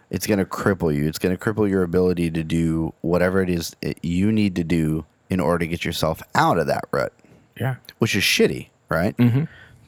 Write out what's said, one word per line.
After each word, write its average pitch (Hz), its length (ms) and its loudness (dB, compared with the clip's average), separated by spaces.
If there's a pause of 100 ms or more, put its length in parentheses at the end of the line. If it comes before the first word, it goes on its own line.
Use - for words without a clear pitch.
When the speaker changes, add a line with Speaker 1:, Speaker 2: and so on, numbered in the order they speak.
Speaker 1:
It's - 180 -4
gonna 101 180 2
cripple 87 480 0
you. 73 140 0
It's 78 120 -4
gonna 92 180 0
cripple 107 320 -2
your 95 140 2
ability 87 480 0
to 82 120 -4
do 80 560 -2
whatever 90 420 0
it 92 80 -2
is 85 320 -4
that - 220 -6
you 90 300 0
need 104 240 2
to 87 80 0
do 80 400 0 (240)
in 95 100 0
order 85 200 2
to 85 80 -2
get 85 180 -6
yourself 82 360 -2 (140)
out 143 220 4
of 78 100 2
that - 240 -2
rut. - 220 -2 (440)
Speaker 2:
Yeah. 127 180 -4 (240)
Speaker 1:
Which 110 140 0
is 101 100 0
shitty, 80 440 0 (220)
right? 82 260 0
Speaker 2:
Mm-hmm. 123 300 4 (420)